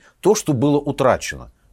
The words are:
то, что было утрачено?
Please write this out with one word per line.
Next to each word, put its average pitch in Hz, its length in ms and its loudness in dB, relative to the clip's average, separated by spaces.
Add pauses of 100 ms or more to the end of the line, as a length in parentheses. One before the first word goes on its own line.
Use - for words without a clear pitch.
(200)
то, 202 140 2
что 185 180 -2
было 143 260 2
утрачено? 117 760 -2 (200)